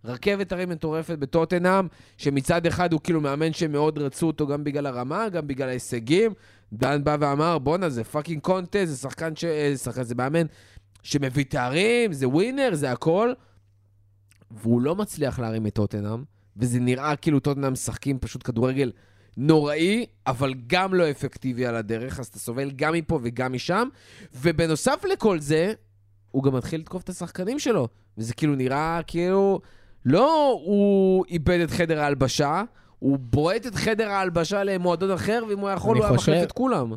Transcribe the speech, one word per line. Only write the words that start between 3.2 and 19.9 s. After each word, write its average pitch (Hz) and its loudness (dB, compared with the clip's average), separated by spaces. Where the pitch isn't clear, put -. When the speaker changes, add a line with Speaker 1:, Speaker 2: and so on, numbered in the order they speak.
Speaker 1:
מאמן 151 0
שמאוד 151 0
רצו 147 -2
אותו 151 0
גם 147 -4
בגלל 143 -4
הרמה, 139 -4
גם 170 -6
בגלל 131 -6
ההישגים. 127 0
דן 139 0
בא 151 2
ואמר, 151 2
"בואנה, 160 0
זה 117 -4
פאקינג 151 -6
קונטה, 185 -2
זה 147 -6
שחקן 151 -8
ש-, - -8
אה, 151 0
שחקן, 123 -6
זה 120 -6
מאמן 143 0
שמביא 135 -2
תארים, 180 0
זה 135 0
ווינר, 240 2
זה 139 -2
הכל." 190 0
והוא 113 0
לא 160 0
מצליח 156 -4
להרים 110 -4
את 104 -4
טוטנהאם, 107 -4
וזה 123 0
נראה 131 0
כאילו 147 2
טוטנהאם 139 -2
משחקים 131 -4
פשוט 123 -8
כדורגל 127 0
נוראי, 156 4